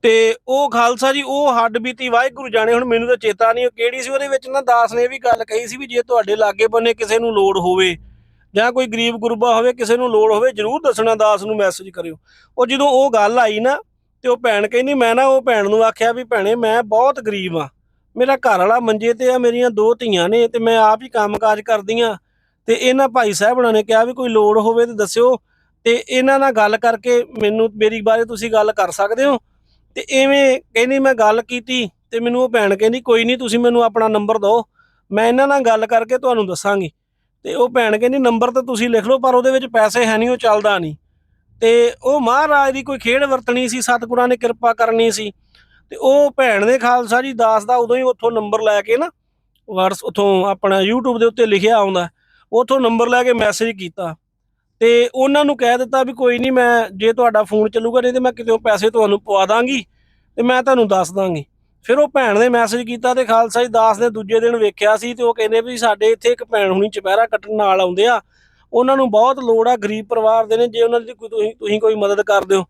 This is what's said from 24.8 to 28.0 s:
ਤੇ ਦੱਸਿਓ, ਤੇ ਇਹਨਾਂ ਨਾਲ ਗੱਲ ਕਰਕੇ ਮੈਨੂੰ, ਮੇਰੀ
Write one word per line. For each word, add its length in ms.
ਤੇ 60
ਦੱਸਿਓ, 440
ਤੇ 240
ਇਹਨਾਂ 300
ਨਾਲ 140
ਗੱਲ 240
ਕਰਕੇ 480
ਮੈਨੂੰ, 340
ਮੇਰੀ 240